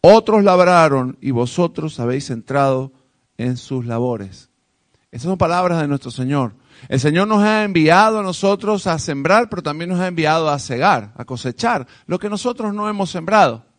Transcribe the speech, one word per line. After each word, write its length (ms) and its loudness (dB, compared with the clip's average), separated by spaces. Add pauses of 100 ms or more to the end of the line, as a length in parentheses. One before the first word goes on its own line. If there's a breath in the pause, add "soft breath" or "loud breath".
Otros 420 6
labraron 760 4
y 100 -4
vosotros 680 -4
habéis 300 -4
entrado 600 -2 (460)
en 180 -4
sus 300 -8
labores". 640 -6 (600)
Esas 200 -10
son 80 -2
palabras 420 0
de 80 -2
nuestro 240 -4
Señor. 440 -4 (340 soft breath)
El 100 0
Señor 300 2
nos 140 2
ha 200 2
enviado 560 4
a 40 -4
nosotros 640 -2
a 120 -2
sembrar, 500 0
pero 140 -10
también 260 -6
nos 120 -2
ha 60 -2
enviado 420 0
a 100 -2
cegar, 560 -2
a 80 -14
cosechar, 640 -6 (200 soft breath)
lo 120 -4
que 100 -6
nosotros 440 -6
no 160 -6
hemos 200 -4
sembrado. 560 0 (140)